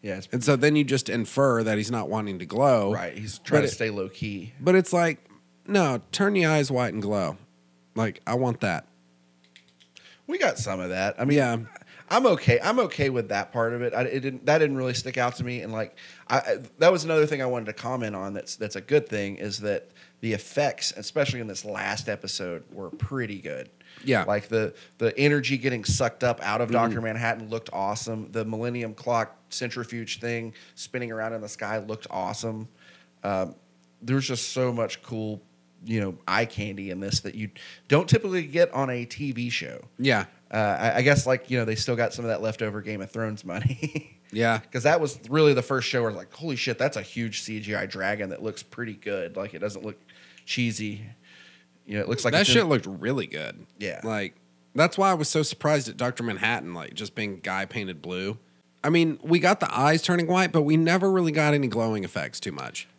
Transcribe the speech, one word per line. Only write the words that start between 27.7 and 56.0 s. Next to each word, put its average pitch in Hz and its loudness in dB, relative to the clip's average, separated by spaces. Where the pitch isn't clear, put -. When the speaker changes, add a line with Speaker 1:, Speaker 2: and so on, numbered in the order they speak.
Speaker 1:
awesome. 104 -4
The 113 -2
Millennium 117 -4
Clock 113 -2
centrifuge 117 -8
thing 117 -6
spinning 123 -8
around 110 -4
in 113 -6
the 107 -10
sky 107 -4
looked 110 -8
awesome. 110 -4
Um, 95 0
there 120 0
was 135 0
just 123 -4
so 127 2
much 113 -4
cool, 107 -6
you 113 0
know, 95 -2
eye 101 4
candy 98 -6
in 92 -6
this 98 -2
that - -10
you 107 -6
don't 165 4
typically 196 2
get 160 4
on 131 0
a 120 -4
T 143 -6
V 120 -4
show. - -6
Speaker 2:
Yeah. 123 4
Speaker 1:
Uh, 104 -2
I, 110 2
I 127 4
guess, 139 6
like, 131 2
you 131 2
know, 117 2
they 110 0
still 120 0
got 117 2
some 123 -8
of 117 -2
that 107 0
leftover 107 -4
Game 101 -8
of 95 -10
Thrones 110 -6
money. 123 -4
<laughs> - -20
Speaker 2:
Yeah. 113 2
Speaker 1:
'Cause 123 -4
that 160 4
was 151 -4
really 147 6
the 123 2
first 127 -2
show 123 0
where, 113 0
like, 95 -12
"Holy 151 -6
shit, 120 -2
that's - 0
a 104 -6
huge 113 -6
C 107 -8
G 104 -8
I 98 -2
dragon 98 -4
that - -8
looks 104 -8
pretty 113 -10
good." 98 -6
Like, 95 -8
it 80 -10
doesn't 98 -6
look 107 -8
cheesy. 107 -4
You 104 -6
know, - 0
it - -2
looks 120 -2
like 151 4
Speaker 2:
That 160 6
Speaker 1:
it's 202 4
in - 6
Speaker 2:
shit 226 6
looked 143 2
really 98 -4
good. - -10
Speaker 1:
Yeah. 98 -8
Speaker 2:
Like, 104 -4
that's 160 4
why 196 6
I 185 6
was 151 0
so 156 2
surprised 143 0
at - -12
Doctor 123 -4